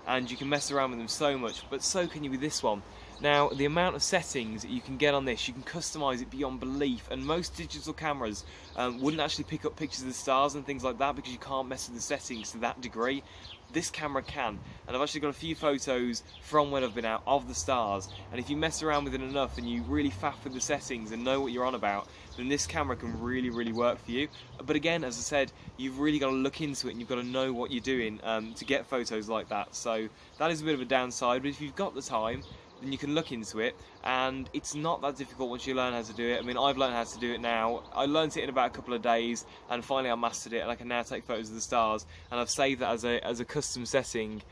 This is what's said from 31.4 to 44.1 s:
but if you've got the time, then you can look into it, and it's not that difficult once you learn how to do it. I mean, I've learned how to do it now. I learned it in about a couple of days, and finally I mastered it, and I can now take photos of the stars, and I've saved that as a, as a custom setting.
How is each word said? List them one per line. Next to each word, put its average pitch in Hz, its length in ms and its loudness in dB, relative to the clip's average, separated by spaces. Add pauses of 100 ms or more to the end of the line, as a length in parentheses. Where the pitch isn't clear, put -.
but 143 60 -2
if 139 120 -6
you've 143 140 -8
got 196 180 -2
the 135 80 -6
time, 117 400 0 (400)
then 135 120 -4
you 131 40 -2
can 147 160 -2
look 156 200 0
into 110 260 -4
it, 113 160 0 (300)
and 131 480 0
it's - 200 -4
not 156 280 0
that 139 160 -2
difficult 131 320 -4
once 120 180 -6
you 131 80 0
learn 127 160 2
how 120 100 0
to 110 120 -8
do 117 160 -2
it. 120 100 2
I - 40 -2
mean, 123 140 -2
I've 135 200 6
learned 131 160 4
how 117 100 2
to 113 160 -10
do 120 140 0
it 110 80 -4
now. 117 420 2 (100)
I 135 120 4
learned 151 320 2
it - 80 0
in 139 40 -2
about 127 180 6
a - 20 -2
couple 123 240 -6
of 117 80 0
days, 117 440 2 (240)
and 120 140 -2
finally 131 260 2
I 117 60 2
mastered 117 380 -2
it, 113 60 0
and 98 120 0
I 117 40 -2
can 120 120 -10
now 120 160 0
take 117 220 -6
photos 113 240 -4
of 110 60 -10
the 113 60 -6
stars, 110 440 2 (260)
and 120 80 0
I've 120 100 0
saved 135 300 4
that 123 120 2
as 117 120 0
a, 120 180 2
as 117 200 -2
a - 20 -4
custom 123 420 -4
setting. 113 560 0 (100)